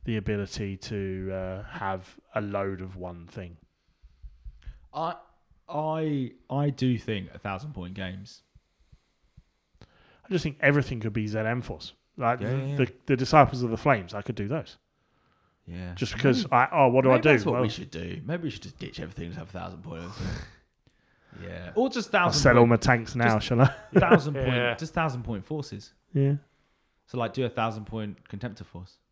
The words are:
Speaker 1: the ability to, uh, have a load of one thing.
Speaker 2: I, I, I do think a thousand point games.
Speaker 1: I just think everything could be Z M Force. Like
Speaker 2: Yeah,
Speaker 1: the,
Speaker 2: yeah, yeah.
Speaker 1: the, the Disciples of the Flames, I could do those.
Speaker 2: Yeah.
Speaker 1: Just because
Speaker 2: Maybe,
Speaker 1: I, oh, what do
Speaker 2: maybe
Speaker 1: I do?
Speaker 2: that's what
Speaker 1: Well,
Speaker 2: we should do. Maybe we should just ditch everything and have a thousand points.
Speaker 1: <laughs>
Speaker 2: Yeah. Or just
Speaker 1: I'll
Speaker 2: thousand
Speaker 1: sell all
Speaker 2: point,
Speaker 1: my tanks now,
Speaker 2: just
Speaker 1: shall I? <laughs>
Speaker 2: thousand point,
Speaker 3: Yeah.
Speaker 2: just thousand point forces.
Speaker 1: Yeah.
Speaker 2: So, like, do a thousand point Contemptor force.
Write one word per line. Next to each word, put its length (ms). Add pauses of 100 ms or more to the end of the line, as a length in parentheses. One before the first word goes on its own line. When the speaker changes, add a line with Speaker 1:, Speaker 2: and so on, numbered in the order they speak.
Speaker 1:
the 140
ability 600
to, 540
uh, 320
have 520 (200)
a 60
load 400
of 160
one 300
thing. 280 (1400)
Speaker 2:
I, 220 (540)
I, 640 (180)
I 220
do 260
think 360
a 60
thousand 340
point 200
games. 480 (1400)
Speaker 1:
I 480
just 140
think 160
everything 400
could 140
be 140
Z 120
M 220
Force. 320 (240)
Like 240
Speaker 2:
Yeah, 80
Speaker 1:
the, 80
Speaker 2:
yeah, 80
yeah. 120
Speaker 1:
the, 140 (160)
the 100
Disciples 460
of 60
the 80
Flames, 360
I 80
could 140
do 120
those. 300 (880)
Speaker 2:
Yeah. 300
Speaker 1:
Just 180
because 320
Speaker 2:
Maybe, 80
Speaker 1:
I, 200
oh, 160
what 140
do 60
Speaker 2:
maybe 100
Speaker 1:
I 20
do? 80
Speaker 2:
that's 160
what 80
Speaker 1:
Well, 80
Speaker 2:
we 80
should 220
do. 340
Maybe 180
we 60
should 140
just 160
ditch 200
everything 280
and 80
have 140
a 20
thousand 320
points. 380
Speaker 1:
<laughs> 40 (1160)
Speaker 2:
Yeah. 340
Or 140
just 240
Speaker 1:
I'll 120
Speaker 2:
thousand 160
Speaker 1:
sell 160
all 60
Speaker 2:
point, 80
Speaker 1:
my 40
tanks 400
now, 200
Speaker 2:
just 120
Speaker 1:
shall 140
I? 120 (200)
<laughs> 40
Speaker 2:
thousand 360
point, 140
Speaker 3:
Yeah. 280
Speaker 2:
just 180
thousand 300
point 220
forces. 480 (200)
Speaker 1:
Yeah. 200 (720)
Speaker 2:
So, 120
like, 140
do 140
a 40
thousand 360
point 320 (120)
Contemptor 360
force. 320 (140)